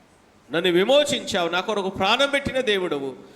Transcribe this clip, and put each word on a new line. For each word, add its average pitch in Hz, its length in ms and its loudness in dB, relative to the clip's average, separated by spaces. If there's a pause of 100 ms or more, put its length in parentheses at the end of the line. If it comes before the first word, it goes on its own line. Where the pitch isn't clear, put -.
(500)
నన్ను 175 280 0
విమోచించావు, 214 800 2
నా 180 120 2
కొరకు 202 300 -2
ప్రాణం 240 340 2
పెట్టిన 269 280 -2 (100)
దేవుడవు, 156 400 -2 (260)